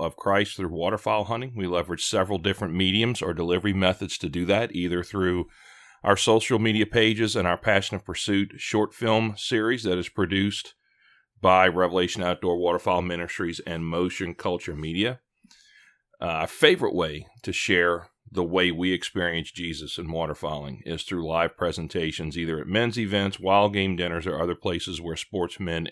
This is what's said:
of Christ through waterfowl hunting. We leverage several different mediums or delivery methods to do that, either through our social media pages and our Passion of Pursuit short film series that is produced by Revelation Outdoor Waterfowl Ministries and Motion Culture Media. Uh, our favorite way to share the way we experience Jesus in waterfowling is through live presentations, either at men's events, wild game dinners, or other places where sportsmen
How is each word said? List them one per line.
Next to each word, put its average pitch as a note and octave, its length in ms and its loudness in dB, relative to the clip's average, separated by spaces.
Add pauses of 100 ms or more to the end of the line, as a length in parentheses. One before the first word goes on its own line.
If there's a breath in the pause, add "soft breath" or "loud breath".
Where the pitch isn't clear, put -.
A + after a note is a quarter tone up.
of D#2+ 160 -4
Christ G2+ 400 0
through F2 160 -6
waterfowl G#2+ 500 -2
hunting. A#2+ 320 -6
We G2 120 -4
leverage F2 360 -2
several G2 340 0
different F2+ 360 -2
mediums G2+ 480 2
or F2 120 0
delivery F2 380 0
methods F#2 460 0
to F2+ 100 -6
do F2 200 -2
that, G#2+ 280 2
either F2 260 0
through F2+ 440 0 (580 loud breath)
our G2+ 140 6
social A2+ 400 4
media G#2+ 300 2
pages A2 480 2
and F#2+ 120 2
our F2 120 0
Passion G2+ 360 2
of F#2+ 80 -8
Pursuit G2 540 0
short - 360 0
film A2 440 0
series A#2 460 0
that F2+ 160 2
is F2 100 -6
produced G2 640 0 (680 soft breath)
by F#2 280 6
Revelation F2+ 560 2
Outdoor F2+ 340 0
Waterfowl F2 460 2
Ministries E2+ 580 -4
and E2 240 -6
Motion F2 480 -2
Culture F2 420 -4
Media. F2 440 -4 (1000 soft breath)
Uh, - 60 -6
our D#2+ 220 -2
favorite D#3 480 4
way D#2 320 -2 (160)
to F#2+ 100 -6
share F2 560 2 (220)
the F2+ 120 0
way F2+ 280 2
we F2+ 220 0
experience E2+ 580 -4
Jesus D#2 480 -10
in E2+ 80 -8
waterfowling D2+ 760 -6
is E2 180 -6
through E2+ 240 -6
live E2 280 0
presentations, D#2+ 800 -4
either D#2+ 240 -4
at - 80 -8
men's A2+ 300 0
events, G2 420 -2
wild G2+ 340 4
game F#2+ 220 0
dinners, E2+ 300 -2
or D#2+ 160 -2
other F2 140 0
places F2 440 -4
where E2 160 -6
sportsmen E2+ 760 -4